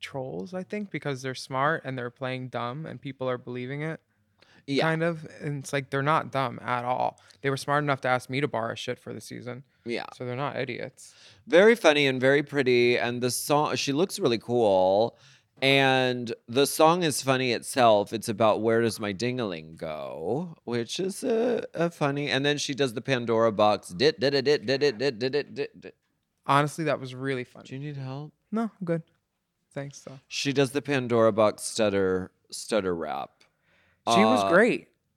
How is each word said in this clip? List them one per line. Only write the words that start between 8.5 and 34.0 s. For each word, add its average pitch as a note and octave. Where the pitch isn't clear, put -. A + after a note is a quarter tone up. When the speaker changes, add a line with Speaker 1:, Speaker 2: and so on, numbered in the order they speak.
Speaker 1:
shit B2
for A#2+
the A2+
season. B2
Speaker 2:
Yeah. A#2
Speaker 1:
So B2+
they're B2
not C#3
idiots. -
Speaker 2:
Very G3
funny D3
and C3
very C#3
pretty, B2
and A#2+
the B2
song, D3
she C#3
looks F3+
really A#2+
cool. G2+
And C3
the C3
song E3
is D#3
funny B2+
itself. G#2+
It's A2+
about G#2
"Where A2+
does A#2
my G#2
ding-a-ling F#2
go?" D#2+
which A#2
is F#3+
a, A#3
a E3+
funny, C#3+
and C3+
then D3
she C#3+
does B2+
the B2
Pandora A#2
box, G#2
dit, A2+
dit, C#3
dit, C#3
dit, C3
dit, C3
dit, C3+
dit, B2
dit, C#3
dit, C3
dit. -
Speaker 1:
Honestly, D3
that C3+
was B2+
really C3
funny. A2+
Speaker 2:
Do C3
you C3+
need D3
help? C#3
Speaker 1:
No, A3
I'm G#3+
good. E3
Thanks, C#3+
though. C3+
Speaker 2:
She -
does C3
the C#3+
Pandora A#2+
box G#2+
stutter, F#2+
stutter F#2+
rap. D2